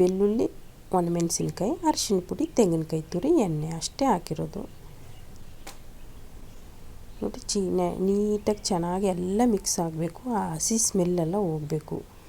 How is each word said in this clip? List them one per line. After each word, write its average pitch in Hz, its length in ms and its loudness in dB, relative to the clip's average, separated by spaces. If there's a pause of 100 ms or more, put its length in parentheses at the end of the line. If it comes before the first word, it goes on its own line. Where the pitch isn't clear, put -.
ಬೆಳ್ಳುಳ್ಳಿ, 196 480 4 (480)
ಒಣಮೆಣಸಿನ್ಕಾಯಿ, 170 800 2 (140)
ಅರಿಶಿನ 196 320 2 (100)
ಪುಡಿ, 240 160 -2 (100)
ತೆಂಗಿನಕಾಯಿ 165 560 2
ತುರಿ, 180 180 0 (180)
ಎಣ್ಣೆ 156 200 0 (120)
ಅಷ್ಟೇ - 240 -2 (100)
ಹಾಕಿರೋದು. 160 500 -4 (2500)
ನೋಡಿ, 202 200 -4 (100)
ಚಿ-, 196 180 2 (100)
ನೆ-, 175 160 2 (140)
ನೀಟಾಗಿ 208 640 2
ಚೆನ್ನಾಗಿ 180 360 2 (100)
ಎಲ್ಲ 185 220 0 (140)
ಮಿಕ್ಸ್ - 320 0
ಆಗಬೇಕು. 160 360 -4 (180)
ಆ - 20 2 (140)
ಹಸಿ 226 220 2 (100)
ಸ್ಮೆಲ್ಲೆಲ್ಲ 175 480 2 (140)
ಹೋಗಬೇಕು. 156 460 -4 (320)